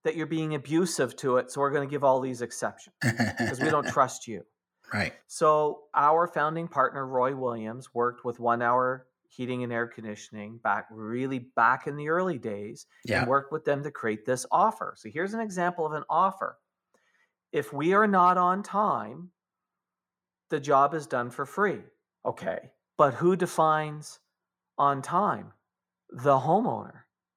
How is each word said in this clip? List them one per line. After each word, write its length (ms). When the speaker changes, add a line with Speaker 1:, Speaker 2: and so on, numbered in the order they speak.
Speaker 1:
that 140
you're 100
being 280
abusive 640
to 200
it, 160
so 80
we're 100
gonna 160
give 160
all 180
these 220
exceptions 580
'cause 600
we 100
don't 160
Speaker 2:
<laughs> 80
Speaker 1:
trust 320
you." 180
Speaker 2:
Right. 220
Speaker 1:
So 560
our 320
founding 400
partner, 400
Roy 300
Williams, 580
worked 300
with 160
One 200
Hour 460
Heating 300
and 100
Air 140
Conditioning 720
back, 320
really 480
back 480
in 80
the 140
early 280
days, 520
and 60
Speaker 2:
Yeah. 160
Speaker 1:
worked 260
with 120
them 200
to 80
create 320
this 260
offer. 460
So 120
here's 260
an 60
example 460
of 60
an 180
offer. 480
If 200
we 220
are 140
not 280
on 280
time, 680
the 100
job 360
is 120
done 240
for 160
free. 380
Okay, 480
but 180
who 220
defines 840
on 240
time? 520
The 320
homeowner, 640